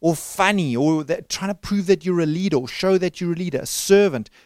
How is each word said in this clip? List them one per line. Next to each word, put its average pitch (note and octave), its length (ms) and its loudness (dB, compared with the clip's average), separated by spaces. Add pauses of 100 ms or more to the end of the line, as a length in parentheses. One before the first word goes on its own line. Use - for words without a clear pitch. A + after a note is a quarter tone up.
or E3 140 2
funny F#3 640 0
or D#3 280 2
that, - 240 -4
trying G3 220 -6
to G3 40 -6
prove G3+ 320 -4
that F3+ 180 2
you're F3 160 0
a E3 60 2
leader E3 300 0
or B2+ 120 -2
show F#3+ 280 0
that F3+ 240 -4
you're F3 120 -2
a E3 40 -4
leader, F3 220 -4
a - 80 -6
servant, F#3+ 640 2 (160)